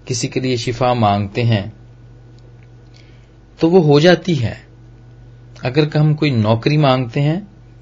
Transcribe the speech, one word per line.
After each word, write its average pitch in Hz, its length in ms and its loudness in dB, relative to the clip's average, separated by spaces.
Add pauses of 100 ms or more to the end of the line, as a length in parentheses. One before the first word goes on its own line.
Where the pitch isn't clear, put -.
کسی 123 220 -6
کے 127 120 -6
لیے 127 160 -2
شفا 123 380 -2
مانگتے 104 500 0
ہیں 110 220 0 (1900)
تو 165 100 2
وہ 180 140 4
ہو 147 160 4
جاتی 170 440 2
ہے۔ 92 120 -4 (1040)
اگر 147 280 -2
کہ 151 80 -4
ہم 151 160 2
کوئی 151 180 -2
نوکری 117 460 0
مانگتے 131 440 0
ہیں 151 180 -2 (420)